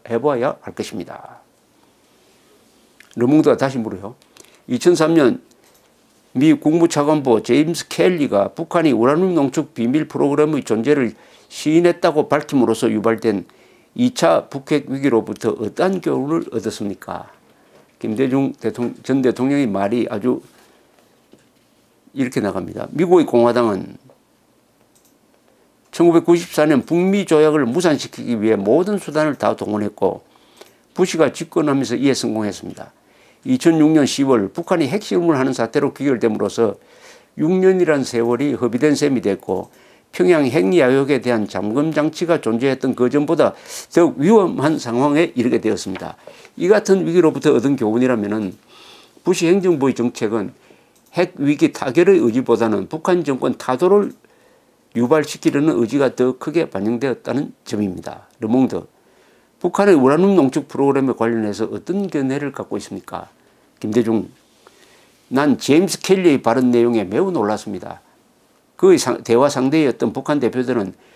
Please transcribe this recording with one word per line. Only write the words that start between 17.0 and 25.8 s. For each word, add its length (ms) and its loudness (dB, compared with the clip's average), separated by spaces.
김대중 540 -2
대통-, 500 -6
전 180 -2
대통령의 460 0
말이 420 -2
아주 320 -4
이렇게 260 -6
나갑니다. 520 -6
미국의 340 2
공화당은 720 2